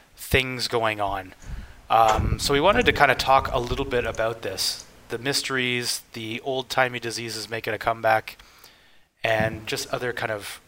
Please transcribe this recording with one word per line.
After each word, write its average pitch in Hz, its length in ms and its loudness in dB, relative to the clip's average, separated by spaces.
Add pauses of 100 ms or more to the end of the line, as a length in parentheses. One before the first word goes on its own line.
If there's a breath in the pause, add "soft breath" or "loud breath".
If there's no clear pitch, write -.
(160 loud breath)
things 131 520 0
going 110 340 0
on. 98 320 -4 (560 loud breath)
Um, 110 500 4
so - 140 0
we 143 80 4
wanted 208 240 4
to 147 80 6
kind 139 180 6
of 120 60 0
talk 135 360 4
a 135 60 0
little 123 260 -4
bit 123 200 -2
about 113 360 -4
this, - 440 -6 (240)
the 117 80 -4
mysteries, 123 840 -2 (120)
the 113 280 -8
old-timey 127 580 -2
diseases 113 500 -8
making 113 240 -4
a 104 40 -2
comeback, 113 600 0 (880 soft breath)
and 110 440 0
just - 260 -6
other 123 200 -4
kind 117 180 -4
of 104 360 -8